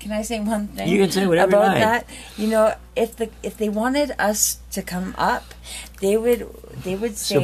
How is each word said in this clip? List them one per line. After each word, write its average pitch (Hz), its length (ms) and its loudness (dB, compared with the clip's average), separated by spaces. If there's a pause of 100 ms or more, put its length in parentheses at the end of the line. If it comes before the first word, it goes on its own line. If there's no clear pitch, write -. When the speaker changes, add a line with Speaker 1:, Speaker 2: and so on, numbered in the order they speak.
Speaker 1:
Can 208 100 -10
I 214 120 -4
say 220 180 -4
one 208 260 -2
thing 196 220 -6
Speaker 2:
You 196 100 4
can 190 140 4
say 190 160 2
whatever 180 240 4
you 202 100 8
Speaker 1:
about 190 120 4
Speaker 2:
like. - 100 4
Speaker 1:
that? 226 220 2 (300)
You 214 120 -2
know, 220 260 4 (220)
if 226 180 0
the, 226 140 -6 (160)
if 190 120 -8
they 214 120 -2
wanted 254 500 0
us 208 400 0 (140)
to 190 100 -6
come 185 340 -6
up, - 380 -2 (460)
they 196 160 2
would, 226 320 0 (340)
they 185 140 -4
would 214 200 -4
say - 280 -2